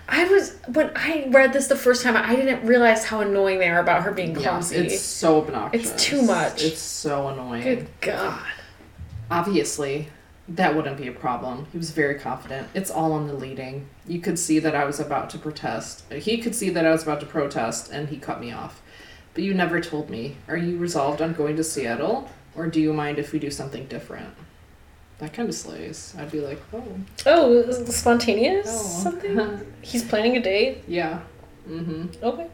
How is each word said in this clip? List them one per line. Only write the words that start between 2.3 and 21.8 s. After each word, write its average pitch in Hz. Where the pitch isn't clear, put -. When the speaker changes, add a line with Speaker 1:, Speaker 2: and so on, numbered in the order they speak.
Speaker 1:
didn't 262
realize 233
how 220
annoying 196
they 175
are 170
about 175
her 202
being 170
Speaker 2:
Yeah, 170
Speaker 1:
clumsy. 175
Speaker 2:
it's -
so 156
obnoxious. 156
Speaker 1:
It's -
too 277
much. 170
Speaker 2:
It's 160
so 143
annoying. 127
Speaker 1:
Good 254
God. -
Speaker 2:
Obviously, 151
that 170
wouldn't 143
be 123
a 120
problem. 123
He 170
was 160
very 143
confident. 131
It's 190
all 160
on 151
the 143
leading. 135
You 170
could 170
see 156
that 156
I 143
was 143
about 143
to -
protest. -
He 208
could 233
see 196
that 165
I 160
was 160
about 147
to -
protest, 139
and 143
he 147
cut -
me 120
off. -
"But 170
you 196
never 170
told 151
me. 117
Are 165
you 175
resolved 151
on 165
going 151
to 160
Seattle, 139